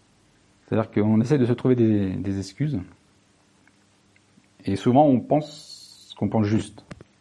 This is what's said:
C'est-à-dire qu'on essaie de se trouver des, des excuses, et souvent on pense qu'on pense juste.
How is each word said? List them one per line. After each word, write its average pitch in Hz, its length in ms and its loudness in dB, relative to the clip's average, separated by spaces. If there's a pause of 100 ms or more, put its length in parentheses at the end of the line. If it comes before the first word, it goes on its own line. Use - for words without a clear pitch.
(680)
C'est-à-dire 110 240 -2
qu'on 110 300 2
essaie 135 180 2
de 123 80 2
se 123 60 0
trouver 127 240 0
des, 107 400 2
des 98 220 -6
excuses, 123 420 -6 (1800)
et 98 120 -4
souvent 131 300 4
on 127 120 4
pense - 1000 -8
qu'on 104 120 -4
pense 110 180 0
juste. 104 380 -4 (360)